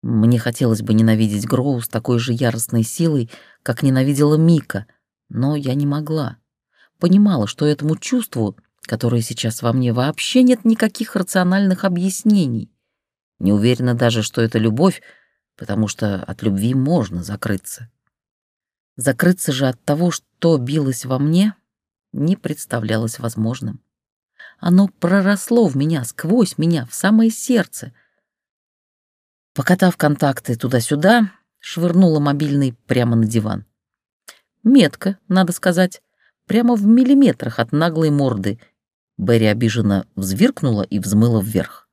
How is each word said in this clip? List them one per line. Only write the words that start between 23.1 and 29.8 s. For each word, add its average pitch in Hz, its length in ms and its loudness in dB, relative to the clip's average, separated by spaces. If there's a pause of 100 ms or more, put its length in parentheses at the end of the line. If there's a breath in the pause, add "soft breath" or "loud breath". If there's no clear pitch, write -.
возможным. 113 600 -6 (800 loud breath)
Оно 185 300 4
проросло 196 800 0
в 135 100 -2
меня, 147 280 -2
сквозь 190 540 -2
меня, 160 280 0
в - 80 -16
самое 220 360 2
сердце. - 640 -4 (1600)
Покатав 180 440 0